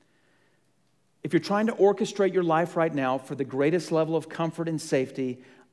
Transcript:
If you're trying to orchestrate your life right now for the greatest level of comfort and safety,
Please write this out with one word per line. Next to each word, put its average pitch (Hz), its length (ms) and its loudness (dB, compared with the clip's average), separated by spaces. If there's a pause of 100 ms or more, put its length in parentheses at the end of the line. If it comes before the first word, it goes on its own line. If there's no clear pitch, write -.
(1200)
If 151 80 -4
you're 170 80 4
trying 208 260 0
to 226 60 0
orchestrate 202 600 2
your 185 100 2
life 170 340 2
right 165 180 0
now 135 240 0
for 139 160 -10
the 135 100 -4
greatest 143 460 0
level 160 240 0
of 156 140 -2
comfort 165 400 -4
and 156 120 -2
safety, 131 640 -2 (300)